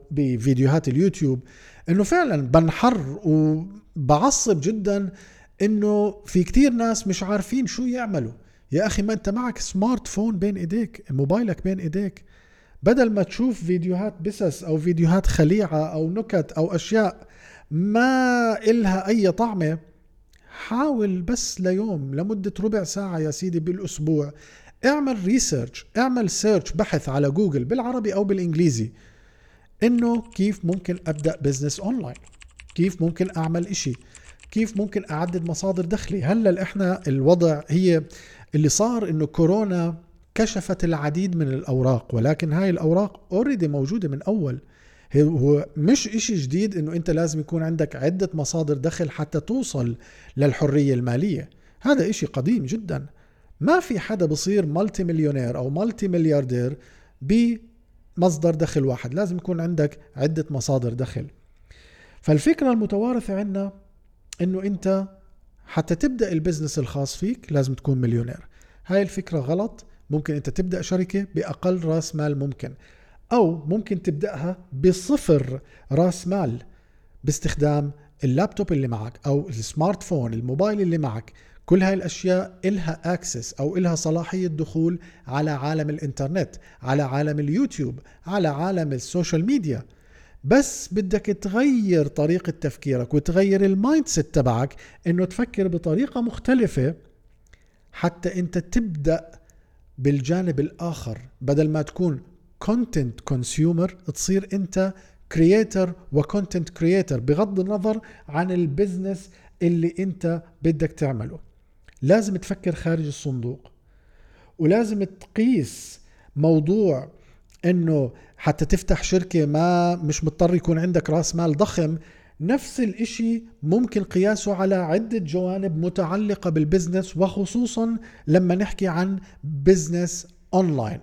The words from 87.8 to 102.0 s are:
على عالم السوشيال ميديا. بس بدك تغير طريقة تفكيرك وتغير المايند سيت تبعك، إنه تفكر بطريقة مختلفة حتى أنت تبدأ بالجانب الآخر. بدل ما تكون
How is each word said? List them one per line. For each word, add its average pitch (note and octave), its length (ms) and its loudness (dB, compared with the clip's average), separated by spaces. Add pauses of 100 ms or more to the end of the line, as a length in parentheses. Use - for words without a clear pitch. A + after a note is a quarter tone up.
على F3+ 220 0
عالم D#3 460 -2
السوشيال E3 520 -2
ميديا. F#3 380 -2 (600)
بس A#3+ 500 2
بدك G3+ 320 0
تغير G3+ 840 2
طريقة E3 440 0
تفكيرك C3 640 -2
وتغير F#3+ 520 4
المايند A3+ 420 2
سيت - 280 -2
تبعك، B2+ 400 2 (320)
إنه F3 180 2
تفكر G3 420 -2
بطريقة F3 540 -2
مختلفة G#3+ 720 0 (960)
حتى F3 480 -4
أنت F3+ 180 -2
تبدأ E3 720 -2 (640)
بالجانب C#3+ 640 0
الآخر. D3+ 580 -6 (240)
بدل C#3+ 280 2
ما D#3 120 0
تكون D3+ 380 -2 (400)